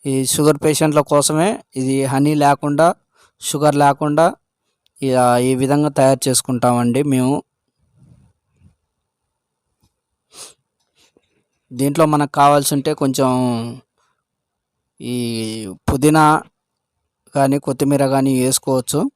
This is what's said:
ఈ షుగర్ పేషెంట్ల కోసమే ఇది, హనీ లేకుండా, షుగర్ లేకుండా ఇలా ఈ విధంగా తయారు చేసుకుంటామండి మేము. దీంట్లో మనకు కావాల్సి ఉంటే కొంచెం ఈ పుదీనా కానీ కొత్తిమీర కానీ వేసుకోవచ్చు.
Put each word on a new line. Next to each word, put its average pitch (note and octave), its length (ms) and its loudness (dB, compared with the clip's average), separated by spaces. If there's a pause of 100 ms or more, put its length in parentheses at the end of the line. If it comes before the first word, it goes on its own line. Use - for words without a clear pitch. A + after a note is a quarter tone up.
ఈ C#3 80 -4 (200)
షుగర్ D3 320 2
పేషెంట్ల D3+ 360 2 (100)
కోసమే D3+ 360 2 (320)
ఇది, C3 160 -2 (160)
హనీ C#3 220 2 (100)
లేకుండా, C#3+ 440 2 (560)
షుగర్ D3 420 0
లేకుండా D3+ 420 2 (760)
ఇలా B2+ 240 2 (240)
ఈ - 20 2 (120)
విధంగా C#3+ 360 0
తయారు C3+ 280 4
చేసుకుంటామండి B2 760 0 (120)
మేము. C3 220 0 (4000)
దీంట్లో C#3 420 0
మనకు D3 280 -2
కావాల్సి C#3+ 340 4
ఉంటే C#3+ 260 -2
కొంచెం C3+ 300 0 (1700)
ఈ B2 160 -8 (720)
పుదీనా D3+ 360 2 (1120)
కానీ C#3 220 0 (100)
కొత్తిమీర C#3 380 0 (100)
కానీ C3+ 260 0
వేసుకోవచ్చు. C3 600 -2 (160)